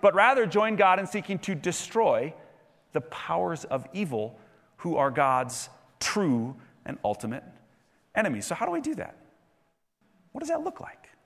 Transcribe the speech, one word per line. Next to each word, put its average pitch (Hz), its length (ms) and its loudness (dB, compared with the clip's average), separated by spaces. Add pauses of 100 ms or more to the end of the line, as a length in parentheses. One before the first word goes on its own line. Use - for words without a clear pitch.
but 196 140 6
rather 233 320 6
join 208 300 2
God 190 220 6
in 196 80 -2
seeking 196 340 -4
to 196 140 -4
destroy 156 800 0 (600)
the 151 100 -2
powers 170 640 -4
of 131 280 -6
evil 131 460 -4 (400)
who 170 180 -4
are 139 140 2
God's 131 580 0 (300)
true 131 580 0 (300)
and - 180 -8
ultimate 107 400 -4 (680)
enemies? 202 320 0
So 175 80 -4
how 220 100 -4
do 349 80 -2
we 339 80 -2
do 294 140 -4
that? - 220 -10 (1160)
What 277 80 -12
does 294 80 -10
that 320 160 -2
look - 160 -8
like? - 300 -16 (160)